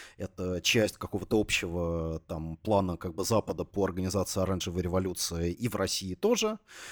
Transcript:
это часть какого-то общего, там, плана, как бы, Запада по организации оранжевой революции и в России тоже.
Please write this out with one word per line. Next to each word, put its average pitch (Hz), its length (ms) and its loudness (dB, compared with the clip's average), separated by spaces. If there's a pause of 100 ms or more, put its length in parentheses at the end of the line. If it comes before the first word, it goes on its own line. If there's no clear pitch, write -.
(180)
это 92 420 -4
часть - 380 4
какого-то 101 420 0
общего, 82 840 0
там, 80 300 -6
плана, 98 400 2
как 85 180 -8
бы, 92 100 -2
Запада 95 400 2
по 98 200 0
организации 92 580 0
оранжевой 90 400 0
революции 87 680 0
и 117 160 -4
в 107 80 -4
России 95 400 -2
тоже. 214 420 2 (340)